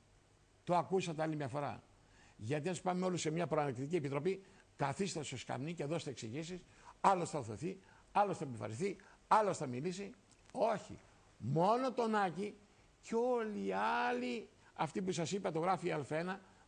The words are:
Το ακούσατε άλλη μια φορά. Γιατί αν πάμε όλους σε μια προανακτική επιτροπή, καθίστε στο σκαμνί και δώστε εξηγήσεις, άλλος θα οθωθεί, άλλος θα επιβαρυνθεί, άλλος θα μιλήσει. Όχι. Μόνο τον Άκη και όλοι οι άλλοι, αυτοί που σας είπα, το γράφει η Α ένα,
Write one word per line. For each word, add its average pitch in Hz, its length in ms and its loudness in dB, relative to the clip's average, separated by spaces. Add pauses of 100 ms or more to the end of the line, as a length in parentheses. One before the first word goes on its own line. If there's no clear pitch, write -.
(640)
Το 175 120 2
ακούσατε 170 460 0
άλλη 156 140 0
μια 143 120 -2
φορά. 127 360 -4 (520)
Γιατί 147 340 -2
αν 180 140 -2
πάμε 180 220 2
όλους 180 160 0
σε 160 80 0
μια 165 180 0
προανακτική 143 480 0
επιτροπή, 147 480 0 (320)
καθίστε 147 480 0
στο 127 140 -6
σκαμνί 127 360 -6
και 160 120 -4
δώστε 156 240 -2
εξηγήσεις, 156 540 -8 (380)
άλλος 185 280 4
θα 156 100 -2
οθωθεί, 117 400 -6 (320)
άλλος 196 260 4
θα 170 60 -6
επιβαρυνθεί, 117 540 -4 (300)
άλλος 202 300 6
θα 156 80 -4
μιλήσει. 175 480 -4 (380)
Όχι. 214 480 0 (380)
Μόνο 196 540 4
τον 226 240 2
Άκη 196 420 0 (440)
και - 140 -4
όλοι 226 500 2
οι 190 80 0
άλλοι, 240 760 0 (240)
αυτοί - 280 -2
που 185 100 0
σας 165 200 0
είπα, 190 200 -2
το 160 80 0
γράφει 175 280 2
η 170 40 0
Α 151 180 -2
ένα, 180 320 -2 (260)